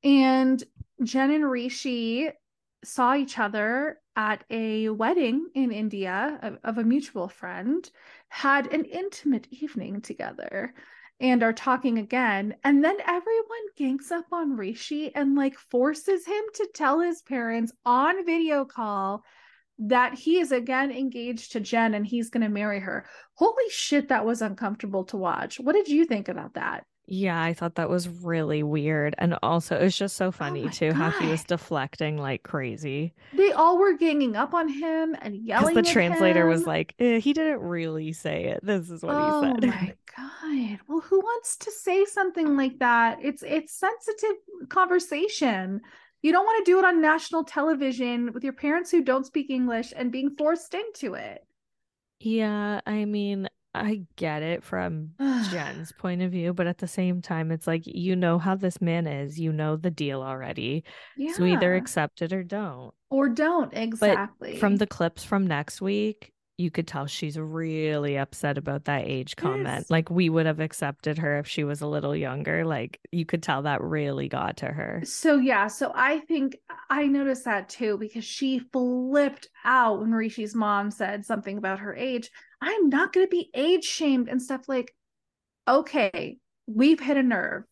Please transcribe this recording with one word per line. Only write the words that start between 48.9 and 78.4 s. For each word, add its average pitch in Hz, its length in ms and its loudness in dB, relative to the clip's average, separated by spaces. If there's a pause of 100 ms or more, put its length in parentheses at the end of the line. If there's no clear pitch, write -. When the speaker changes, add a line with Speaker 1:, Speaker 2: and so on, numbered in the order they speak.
Speaker 1:
who 349 120 6
don't 262 220 0
speak 277 240 -4
English 247 460 -2
and 247 160 -4
being 269 240 -2
forced 320 380 0
into 392 420 -6
it. 104 300 -12 (760)
Speaker 2:
Yeah, 208 640 -2
I 214 200 -2
mean, 202 420 -2 (260)
I 208 320 -2 (120)
get 151 260 -4
it 170 200 -4
from 160 560 -4
Speaker 1:
<sighs> - 20 -2 (180)
Speaker 2:
Jen's 160 540 -6
point 180 280 -4
of 180 100 0
view, 175 220 -2
but 175 140 0
at 175 120 -4
the 180 80 -6
same 180 340 -2
time, 160 300 -2
it's 160 160 -4
like, 165 180 -2
you 180 300 -2
know 175 220 4
how 190 180 0
this 190 260 -2
man 170 260 0
is, 143 320 -6
you 160 140 0
know 156 240 0
the 170 140 -2
deal 139 300 -4
already. 131 640 -4 (440)
So 330 180 0
either 180 280 4
Speaker 1:
Yeah. 185 40 2
Speaker 2:
accept - 440 -2
it 170 120 -2
or 190 100 -4
don't. 170 500 -8 (160)
Speaker 1:
Or 269 200 2
don't, 302 440 0 (260)
Speaker 2:
But 202 200 4 (340)
from 202 220 4
Speaker 1:
exactly. - 20 2
Speaker 2:
the 202 100 2
clips - 360 -4
from 196 240 0
next 151 340 -4
week, 208 520 -2 (240)
you 175 140 0
could 165 160 -4
tell 143 200 -6
she's 151 320 -6
really 156 800 -2
upset 143 400 -2
about 143 280 -4
that 143 220 -2
age 135 300 -6
comment. - 480 -4
Speaker 1:
Yes. - 40 -20
Speaker 2:
Like, 160 200 2
we 170 200 4
would 160 160 2
have 156 140 0
accepted 151 600 -4
her 147 200 0
if 147 80 -6
she - 160 -4
was 147 180 -4
a 147 60 -4
little 147 280 -2
younger. 151 500 -2
Like, 139 340 -4 (140)
you 170 120 0
could 165 180 -4
tell 139 180 -2
that 143 200 -2
really 143 460 -2
got - 300 -4
to - 100 -8
her. - 360 -6
Speaker 1:
So, - 340 2
yeah, 233 300 4
so 247 280 -4
I 294 240 2
think 277 380 -2 (320)
I 285 180 2
noticed 277 380 0
that 202 240 -2
too, 214 280 -2
because 214 280 -8
she 262 340 -2